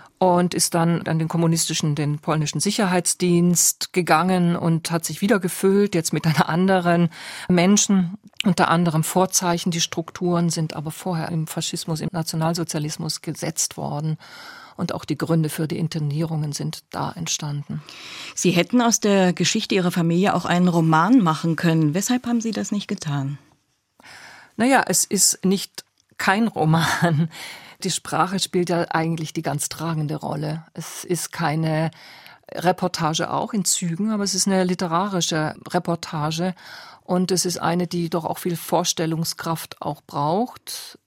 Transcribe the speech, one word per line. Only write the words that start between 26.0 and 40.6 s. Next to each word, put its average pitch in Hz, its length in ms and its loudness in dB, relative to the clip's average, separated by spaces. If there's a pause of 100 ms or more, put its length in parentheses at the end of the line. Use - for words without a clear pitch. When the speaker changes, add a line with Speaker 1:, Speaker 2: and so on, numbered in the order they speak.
Speaker 1:
kein 208 300 2
Roman. 160 840 2 (540)
Die 190 80 -2
Sprache 175 480 -2
spielt 175 300 0
ja 170 200 0
eigentlich 165 440 -2
die 165 80 -6
ganz 147 260 -4
tragende 156 480 -4
Rolle. 151 480 -6 (100)
Es - 300 -14
ist - 300 -6
keine 160 580 0 (640)
Reportage, 165 800 -2
auch 190 200 -4
in 196 140 -2
Zügen, 185 460 -2
aber 202 120 -2
es 196 100 -2
ist 185 140 -2
eine 190 160 4
literarische 175 920 -2 (140)
Reportage. 170 880 -2 (480)
Und 185 280 0
es 180 140 2
ist 175 140 -2
eine, 170 280 0
die 170 240 -2
doch 170 120 -2
auch 170 140 -4
viel 175 180 -4
Vorstellungskraft 165 1300 -2
auch - 240 -8
braucht. - 1000 -4